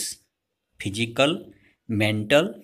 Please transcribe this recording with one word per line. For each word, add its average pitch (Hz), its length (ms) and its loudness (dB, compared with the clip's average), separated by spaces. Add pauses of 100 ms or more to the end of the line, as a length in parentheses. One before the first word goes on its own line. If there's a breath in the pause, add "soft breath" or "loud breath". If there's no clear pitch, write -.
(840)
physical, 117 520 0 (560 loud breath)
mental 107 520 2 (200)